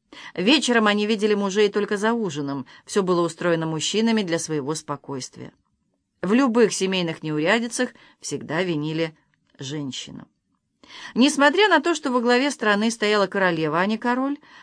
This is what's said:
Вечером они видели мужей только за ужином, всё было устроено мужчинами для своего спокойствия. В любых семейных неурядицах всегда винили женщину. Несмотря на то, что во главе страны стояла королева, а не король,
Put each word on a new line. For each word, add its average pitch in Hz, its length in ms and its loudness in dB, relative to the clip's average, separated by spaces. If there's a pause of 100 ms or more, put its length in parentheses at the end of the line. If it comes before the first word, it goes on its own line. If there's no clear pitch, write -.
(340)
Вечером 233 520 2
они 208 200 2
видели 214 280 2
мужей 202 340 2
только 208 280 -2
за 214 160 0
ужином, 143 540 -4 (180)
всё - 180 -2
было 175 200 2
устроено 165 440 0
мужчинами 208 560 0
для 165 160 -2
своего 156 360 -4
спокойствия. - 800 -10 (680)
В 185 100 0
любых 233 400 4
семейных 185 500 -2
неурядицах 214 680 -2 (300)
всегда 147 420 -6
винили 160 540 -4 (420)
женщину. 139 680 -10 (880)
Несмотря 294 540 4
на 330 120 6
то, 330 140 0
что 294 160 -4
во 247 100 0
главе 247 300 2
страны 214 400 0
стояла 208 360 2
королева, 170 540 0
а 185 60 0
не 220 120 -2
король, 262 400 -2 (240)